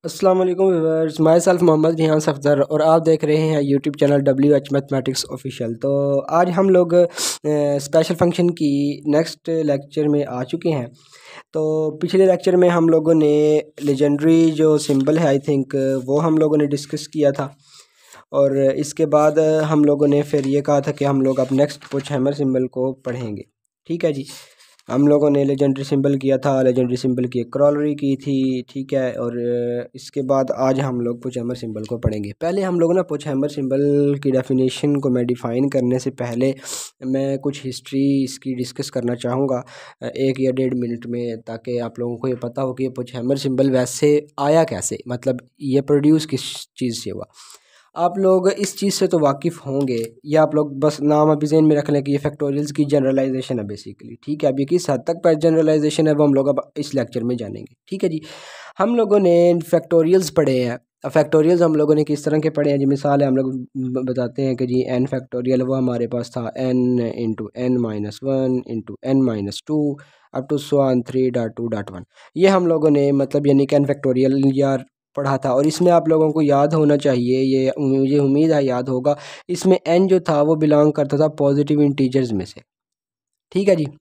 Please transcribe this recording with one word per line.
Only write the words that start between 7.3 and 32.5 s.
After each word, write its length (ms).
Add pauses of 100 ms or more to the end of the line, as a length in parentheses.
स्पेशल 360
फंक्शन 340
की 580
नेक्स्ट 420
लेक्चर 600
में 160
आ 200
चुके 240
हैं। 220 (600)
तो 380 (120)
पिछले 240
लेक्चर 300
में 120
हम 200
लोगों 260
ने 480 (200)
लेजेंडरी 680
जो 280
सिंबल 400
है, 160
I 100
think, 320 (280)
वो 140
हम 200
लोगों 180
ने 100
डिस्कस 400
किया 260
था 220 (800)
और 260
इसके 480
बाद 320 (260)
हम 200
लोगों 240
ने 140
फिर 260
ये 120
कहा 200
था 100
कि 140
हम 180
लोग 180
अब 120
नेक्स्ट 380
पुचहैमर 420
सिंबल 340
को 260
पढ़ेंगे। 520 (420)
ठीक 180
है 80
जी, 140 (600)
हम 200
लोगों 220
ने 140
लेजेंडरी 400
सिंबल 320
किया 220
था, 240
लेजेंडरी 340
सिंबल 280
की 160
एक 120
क्रॉलरी 420
की 220
थी, 460
ठीक 300
है, 200
और 260 (560)
इसके 280
बाद 280
आज 300
हम 200
लोग 220
पुचहैमर 320
सिंबल 300
को 140
पढ़ेंगे। 420
पहले 220